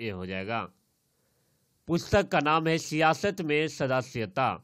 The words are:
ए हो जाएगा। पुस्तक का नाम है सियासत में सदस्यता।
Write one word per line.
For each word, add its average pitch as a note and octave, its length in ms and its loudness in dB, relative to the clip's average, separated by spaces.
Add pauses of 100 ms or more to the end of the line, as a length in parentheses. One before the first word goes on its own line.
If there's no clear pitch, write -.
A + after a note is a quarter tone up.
ए A2+ 100 -6
हो F#2 160 -8
जाएगा। G2 340 -6 (1300)
पुस्तक F#3+ 400 2
का D#3+ 120 2
नाम D#3+ 280 2
है D#3+ 100 2
सियासत D#3+ 600 0
में D#3 280 0
सदस्यता। B2+ 800 -2 (160)